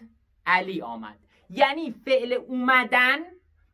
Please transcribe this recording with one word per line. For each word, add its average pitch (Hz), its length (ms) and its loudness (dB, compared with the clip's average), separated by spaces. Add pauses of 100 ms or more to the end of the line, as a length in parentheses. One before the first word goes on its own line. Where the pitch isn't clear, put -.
(460)
علی 185 360 0
آمد. 113 360 -12 (320)
یعنی 277 400 0
فعل 247 420 -2
اومدن 254 840 2 (560)